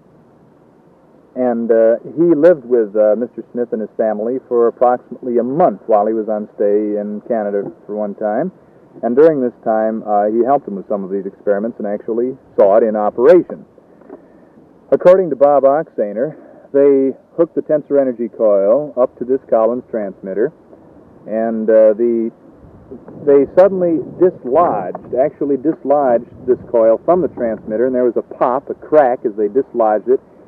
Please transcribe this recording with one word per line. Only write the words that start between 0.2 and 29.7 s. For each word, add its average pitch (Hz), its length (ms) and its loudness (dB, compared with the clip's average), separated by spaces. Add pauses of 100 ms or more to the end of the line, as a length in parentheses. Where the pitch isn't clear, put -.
And, 117 360 -2
uh, 113 260 4 (200)
he 170 180 4
lived 151 300 4
with, 117 320 0
uh, 107 200 4
Mister 113 260 -8 (100)
Smith 120 200 -6
and 113 80 -4
his 104 160 -10
family 113 520 -4
for 120 200 2
approximately 123 680 -2
a 113 40 2
month 131 440 0
while 107 200 2
he 110 60 -2
was 110 160 -4
on 107 280 -6
stay 104 400 0
in 104 320 -8
Canada 104 420 -4 (160)
for 104 80 -12
one 104 200 -8
time. 117 380 -4 (500)
And 117 140 -4
during 151 240 6
this 123 140 -2 (100)
time, 110 420 -2
uh, 104 200 0
he 113 180 0
helped 139 220 0
him 101 100 -8
with 92 120 -12
some 101 160 -6
of 90 60 -12
these 98 140 -6
experiments 101 540 -10
and 104 80 -8
actually 117 500 -6 (220)
saw 101 180 4
it 117 60 4
in 107 140 -2
operation. 117 680 0 (1300)
According 180 380 4
to 135 60 -4
Bob 139 260 2
Oxaner, 135 720 -2 (360)
they 139 440 2 (200)
hooked 165 180 -2
the 139 80 -4
tensor 147 380 -2
energy 120 280 -2
coil 110 680 0
up 127 220 0
to 127 60 -10
this 131 240 -2
Collins 117 420 0
transmitter, 101 640 -6 (720)
and, 110 440 -4
uh, 110 240 6
the, 117 380 -2 (920)
they 143 220 4 (100)
suddenly 180 440 2 (180)
dislodged, 127 960 -2
actually 143 420 -2
dislodged 135 680 0 (200)
this 123 120 0 (120)
coil 113 340 2
from 175 180 2
the 135 60 -2
transmitter, 110 580 -4
and 131 80 -2
there 123 100 0
was 120 120 0
a 110 60 -2 (120)
pop, 135 340 -2
a 107 60 -8
crack 131 500 0
as 117 120 -4
they 107 100 0
dislodged 107 600 -2